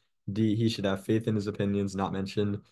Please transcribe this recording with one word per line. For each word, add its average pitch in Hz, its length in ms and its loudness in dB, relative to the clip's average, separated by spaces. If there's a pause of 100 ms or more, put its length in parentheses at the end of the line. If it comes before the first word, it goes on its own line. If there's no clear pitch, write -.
(320)
D, 107 220 2
he 113 140 2
should 107 160 -2
have 98 200 -2
faith 110 240 0
in 110 60 2
his 104 120 0
opinions, 101 480 -2
not 95 180 -2
mentioned. 101 480 -2 (120)